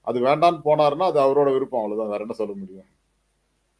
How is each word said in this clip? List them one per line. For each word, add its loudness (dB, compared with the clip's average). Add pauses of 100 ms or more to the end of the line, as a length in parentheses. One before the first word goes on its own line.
அது -4
வேண்டான்னு 2
போனாருன்னா 2
அது 0
அவரோட 4
விருப்பம், -2
அவ்வளவுதான், -4
வேற -4
என்ன -10
சொல்ல -6
முடியும்? -16 (960)